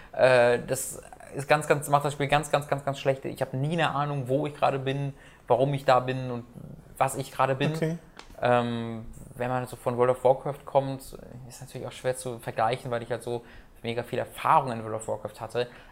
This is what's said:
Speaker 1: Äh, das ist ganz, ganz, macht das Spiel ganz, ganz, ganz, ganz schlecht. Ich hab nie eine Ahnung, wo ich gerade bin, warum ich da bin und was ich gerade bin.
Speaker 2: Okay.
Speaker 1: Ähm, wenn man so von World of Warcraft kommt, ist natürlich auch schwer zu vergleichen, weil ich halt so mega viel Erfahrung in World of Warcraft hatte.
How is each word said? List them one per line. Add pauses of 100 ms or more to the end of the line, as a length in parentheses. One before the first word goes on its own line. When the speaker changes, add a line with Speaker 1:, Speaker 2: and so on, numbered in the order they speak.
(120)
Speaker 1:
Äh,
das (340)
ist
ganz,
ganz,
macht
das
Spiel
ganz,
ganz,
ganz,
ganz
schlecht.
Ich
hab
nie
eine
Ahnung,
wo
ich
gerade
bin, (320)
warum
ich
da
bin
und (540)
was
ich
gerade
bin.
Speaker 2:
Okay. (460)
Speaker 1:
Ähm, (300)
wenn
man
so
von
World
of
Warcraft
kommt, (320)
ist
natürlich
auch
schwer
zu
vergleichen,
weil
ich
halt
so (380)
mega
viel
Erfahrung
in
World
of
Warcraft
hatte. (240)